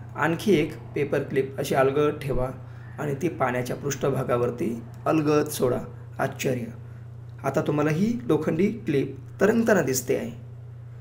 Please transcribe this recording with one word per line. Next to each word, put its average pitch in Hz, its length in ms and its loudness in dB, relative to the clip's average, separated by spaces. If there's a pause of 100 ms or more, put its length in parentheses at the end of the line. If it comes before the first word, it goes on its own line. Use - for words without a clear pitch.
(160)
आणखी 160 360 2
एक 156 200 4 (220)
paper 143 280 0
clip 135 360 -2
अशी 147 160 0
अलगद 143 480 4
ठेवा 127 280 0 (480)
आणि 143 240 -2
ती 175 60 2
पाण्याच्या 127 480 0
पृष्ठभागावरती 131 1040 0 (240)
अलगद 151 420 4
सोडा. 123 300 0 (400)
आश्चर्य, 127 460 -2 (800)
आता 139 180 0
तुम्हाला 147 280 2
ही 214 320 2
लोखंडी 160 440 2
clip 143 500 0 (240)
तरंगताना 220 420 6
दिसते 131 340 0
आहे, 117 140 -4 (720)